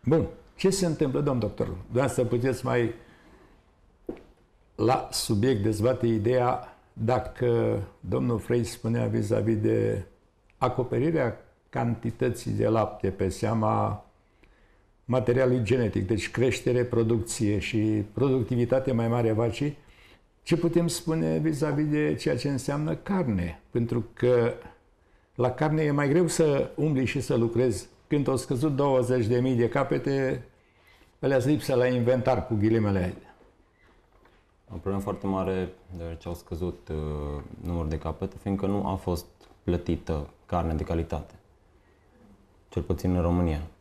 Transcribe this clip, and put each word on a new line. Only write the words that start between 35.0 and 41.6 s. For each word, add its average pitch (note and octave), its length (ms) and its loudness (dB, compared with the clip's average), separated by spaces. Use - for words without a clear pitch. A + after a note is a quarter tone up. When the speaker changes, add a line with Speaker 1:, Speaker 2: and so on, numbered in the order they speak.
Speaker 2:
foarte G2 260 -4
mare, F#2 420 0
deoarece E2 300 -10
au E2+ 60 -6
scăzut, E2+ 580 -8
uh, D2 500 -6
numărul E2+ 280 -2
de D#2 80 -2
capete, D#2+ 440 -6
fiindcă G2 240 -2
nu G2+ 220 -2
a F#2+ 80 -2
fost F2 300 -4
plătită D#2+ 640 -2
carne E2 280 -2
de D#2 100 -2
calitate, D#2+ 500 -4